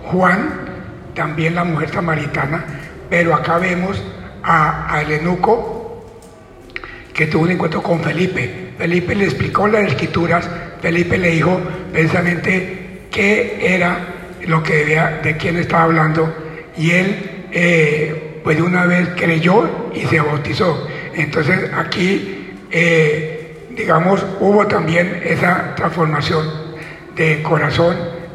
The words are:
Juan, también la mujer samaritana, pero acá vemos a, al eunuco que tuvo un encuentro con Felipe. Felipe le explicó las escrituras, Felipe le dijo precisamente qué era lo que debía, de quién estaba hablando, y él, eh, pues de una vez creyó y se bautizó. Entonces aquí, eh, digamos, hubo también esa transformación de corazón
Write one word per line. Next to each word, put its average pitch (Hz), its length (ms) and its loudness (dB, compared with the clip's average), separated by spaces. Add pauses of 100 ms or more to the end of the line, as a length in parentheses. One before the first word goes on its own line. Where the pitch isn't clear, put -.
Juan, 185 460 2 (640)
también 160 420 -2
la 175 80 0
mujer 156 260 -2
samaritana, 156 760 -2 (440)
pero 170 260 4
acá 165 220 0
vemos 185 440 0 (420)
a, 156 540 2
al 151 140 -2
eunuco - 960 0 (1080)
que 156 140 2
tuvo 156 160 2
un 180 80 2
encuentro 196 320 0
con 165 180 0
Felipe. 180 760 -2
Felipe 180 380 0
le 202 100 2
explicó 190 420 0
las 214 160 4
escrituras, 165 680 0 (320)
Felipe 175 360 2
le 175 140 2
dijo 165 280 2 (320)
precisamente 175 1200 0
qué 202 640 2
era 175 320 0 (400)
lo 156 160 2
que 156 120 2
debía, 151 480 2
de - 140 -2
quién 175 200 -2
estaba 170 260 2
hablando, 160 500 4 (440)
y 165 140 2
él, 190 600 0
eh, 156 920 2
pues 156 140 2
de 165 60 2
una 180 220 4
vez 175 300 4
creyó 170 800 2
y - 120 -4
se 156 140 2
bautizó. 151 680 0 (260)
Entonces 160 640 0
aquí, - 800 -2 (160)
eh, 160 1040 0
digamos, 175 500 2 (140)
hubo 202 260 6
también 170 600 0
esa 175 500 0
transformación 156 720 0 (680)
de 156 280 2
corazón 165 540 2 (380)